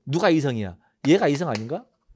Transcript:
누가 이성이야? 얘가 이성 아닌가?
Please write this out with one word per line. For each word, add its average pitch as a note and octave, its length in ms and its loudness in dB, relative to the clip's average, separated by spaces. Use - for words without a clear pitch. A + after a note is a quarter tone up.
누가 E3+ 240 0
이성이야? B2 480 -2
얘가 D#3+ 220 4
이성 D3 200 -2
아닌가? B2 380 -8